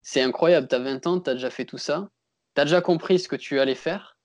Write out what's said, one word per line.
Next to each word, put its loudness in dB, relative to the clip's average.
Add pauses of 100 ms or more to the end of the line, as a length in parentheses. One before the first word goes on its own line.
c'est -2
incroyable, 2
t'as 0
vingt -4
ans, 0
t'as -2
déjà -6
fait -8
tout -14
ça, -6 (460)
t'as 4
déjà 4
compris 2
ce -4
que -6
tu -2
allais 2
faire. -8